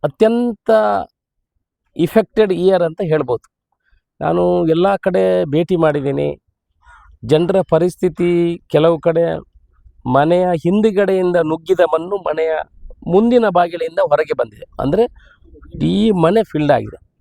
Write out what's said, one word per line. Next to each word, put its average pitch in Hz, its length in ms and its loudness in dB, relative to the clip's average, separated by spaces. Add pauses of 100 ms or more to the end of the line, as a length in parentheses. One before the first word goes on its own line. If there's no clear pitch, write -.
ಅತ್ಯಂತ 226 640 -2 (1300)
ಇಫೆಕ್ಟೆಡ್ 196 560 0
ಇಯರ್ 180 300 2
ಅಂತ 160 200 -4
ಹೇಳ್ಬೋದು. 143 520 -4 (680)
ನಾನು 175 460 0
ಎಲ್ಲ 175 300 0
ಕಡೆ 185 480 0
ಭೇಟಿ 160 320 -2
ಮಾಡಿದ್ದೀನಿ. 147 640 -2 (880)
ಜನರ 165 320 0 (140)
ಪರಿಸ್ಥಿತಿ, 175 960 0
ಕೆಲವು 160 340 2
ಕಡೆ 165 380 0 (760)
ಮನೆಯ 165 420 2
ಹಿಂದುಗಡೆಯಿಂದ 190 840 0
ನುಗ್ಗಿದ 160 440 0
ಮಣ್ಣು 170 360 0
ಮನೆಯ 160 400 -4 (500)
ಮುಂದಿನ 226 420 4
ಬಾಗಿಲಿಂದ 170 500 -2
ಹೊರಗೆ 151 400 0
ಬಂದಿದೆ. 107 280 -6 (140)
ಅಂದ್ರೆ, 180 260 0 (800)
ಈ 202 240 2
ಮನೆ 185 320 2
ಫಿಲ್ಡ್ 151 300 -2
ಆಗಿದೆ. 107 480 -6